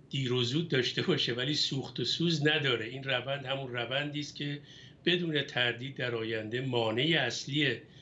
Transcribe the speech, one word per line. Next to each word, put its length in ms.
دیر 240
و 100
زود 260
داشته 320
باشه 320
ولی 200
سوخت 460
و 60
سوز 420
نداره. 380
این 180
روند 420
همون 280
روندی 460
است 160
که 240
بدون 360
تردید 540
در 200
آینده 460
مانع 580
اصلی 580